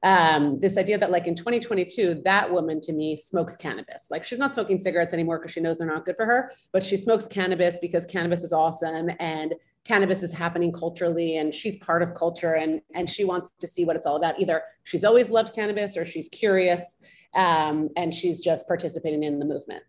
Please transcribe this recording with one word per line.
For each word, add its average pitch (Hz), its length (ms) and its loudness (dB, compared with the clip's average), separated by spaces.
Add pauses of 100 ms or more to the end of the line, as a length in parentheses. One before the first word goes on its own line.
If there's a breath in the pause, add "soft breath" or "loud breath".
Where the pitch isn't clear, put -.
Um, 156 560 6
this 196 160 2
idea 202 220 2
that, 175 120 2
like, 175 160 2
in 170 80 -2
twenty 233 240 -2
twenty-two, 180 640 0
that 196 280 4
woman 160 300 0
to 165 100 -6
me 156 240 -2
smokes 170 400 -4
cannabis. - 520 -10
Like, - 140 -6
she's 240 160 -8
not 269 160 -2
smoking 196 240 0
cigarettes 175 340 0
anymore 165 280 -2
'cause 170 100 -14
she - 80 -8
knows 165 200 -2
they're 165 100 -4
not 156 160 -4
good 180 120 -2
for 226 100 -2
her, 254 260 0 (200 loud breath)
but 185 120 2
she 196 120 0
smokes 214 300 2
cannabis 180 520 0
because 170 280 -2
cannabis 170 380 -2
is 175 80 -4
awesome 160 680 0
and 160 380 -4 (280 soft breath)
cannabis 190 380 2
is 170 100 -6
happening 170 380 0
culturally 170 680 -2
and 151 140 -2
she's 202 260 -6
part 170 220 0
of 170 140 -2
culture 170 400 0
and, 160 280 0 (120)
and 175 160 -4
she 208 140 -2
wants 180 340 -2
to - 80 -10
see 175 180 -2
what 165 120 0
it's 160 100 -4
all 147 100 0
about. 160 240 0
Either 165 220 0 (220 loud breath)
she's 170 180 -4
always 220 260 6
loved 220 280 0
cannabis 208 400 -2
or 170 80 -2
she's 165 240 -10
curious. 180 680 2 (340 soft breath)
Um, 156 640 2
and 170 160 -2
she's 170 280 -2
just 160 260 0
participating 160 560 -2
in 147 160 -2
the 143 60 -4
movement. 147 440 -6